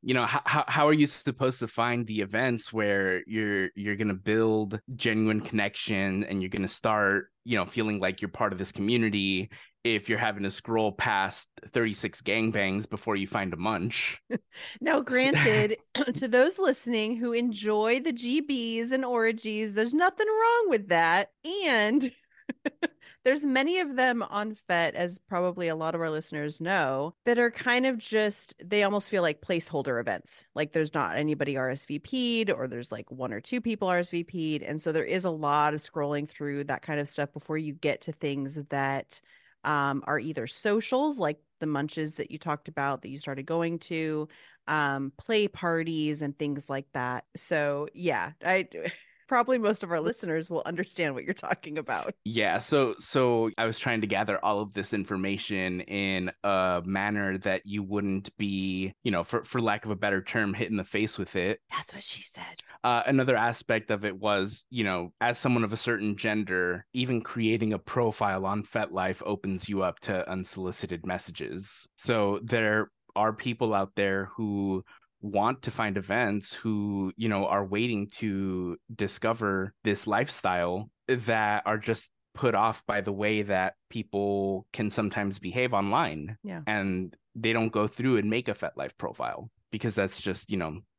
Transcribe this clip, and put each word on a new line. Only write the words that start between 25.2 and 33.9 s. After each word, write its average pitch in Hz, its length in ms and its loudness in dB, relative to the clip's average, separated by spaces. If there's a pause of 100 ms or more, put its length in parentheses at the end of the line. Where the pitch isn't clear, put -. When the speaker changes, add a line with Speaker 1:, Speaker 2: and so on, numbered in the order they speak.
Speaker 2:
a 160 80 0
lot 160 180 -2
of 170 60 -2
our 160 100 0
listeners 151 500 -4
know, 160 540 0 (100)
that 240 140 4
are 240 120 4
kind 247 360 2
of 254 120 0
just, 214 560 -2 (100)
they 208 200 2
almost 202 260 0
feel 190 120 2
like 156 200 2
placeholder 143 580 -2
events. - 540 -4
Like, 151 180 -2
there's 156 220 0
not 104 220 0
anybody 147 400 0
R 127 140 0
S 139 140 -6
V 147 140 -6
P'd, 233 520 0
or 131 180 0
there's, 120 240 -8
like, 110 180 -10
one 127 220 -6
or 107 80 -6
two 247 200 -4
people 214 280 -2
R 180 100 4